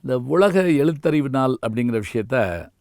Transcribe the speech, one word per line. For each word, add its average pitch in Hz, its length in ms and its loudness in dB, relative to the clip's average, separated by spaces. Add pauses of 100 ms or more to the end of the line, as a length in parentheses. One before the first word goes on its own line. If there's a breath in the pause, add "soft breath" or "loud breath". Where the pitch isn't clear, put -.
இந்த 127 160 -2
உலக 175 440 2
எழுத்தறிவு 151 640 0
நாள் 131 380 0
அப்படிங்கிற 113 360 -2
விஷயத்த 101 680 -4 (120)